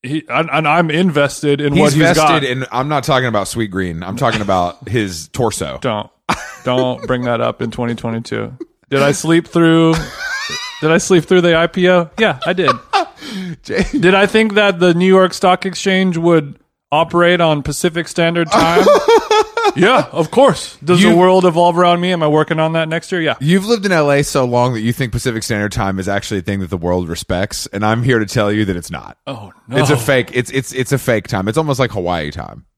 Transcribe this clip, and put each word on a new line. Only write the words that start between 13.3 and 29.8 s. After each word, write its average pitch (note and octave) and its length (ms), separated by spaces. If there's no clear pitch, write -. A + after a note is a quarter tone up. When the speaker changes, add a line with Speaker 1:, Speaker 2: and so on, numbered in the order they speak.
Speaker 2:
Jay- - 200
Speaker 1:
Did F#3 140
I G3 140
think A3 260
that G3+ 260
the F3+ 140
New F3 140
York F#3 260
Stock F#3 320
Exchange F#3+ 500
would E3 440
operate E3+ 500
on D3+ 220
Pacific D#3+ 440
Standard E3+ 440
Time? E3+ 400
Speaker 2:
<laughs> C#5+ 40
Speaker 1:
Yeah, G#3 360
of D#3+ 200
course. B3 460
Does F3 260
Speaker 2:
You- G#3+ 80
Speaker 1:
the G#3+ 40
world F#3 300
evolve F3 320
around F3 240
me? F3+ 100
Am E3+ 120
I D3+ 40
working D3+ 320
on D#3+ 140
that E3 160
next D#3+ 220
year? F3+ 100
Yeah. D3 180
Speaker 2:
You've F3+ 280
lived A3 180
in G3 60
L D3+ 200
A C#3+ 120
so C#3+ 200
long B2 300
that A2+ 80
you A2+ 100
think A#2+ 200
Pacific A#2 320
Standard G#2 280
Time G2 280
is F#2 100
actually G2+ 300
a - 20
thing G2 200
that E2+ 100
the F#2+ 60
world F2 300
respects, F2+ 600
and G2+ 180
I'm A2+ 160
here B2 160
to A2 80
tell G#2 260
you G#2+ 140
that F#2+ 100
it's F2 140
not. C#2 380
Speaker 1:
Oh, G#2+ 240
Speaker 2:
It's C#3 220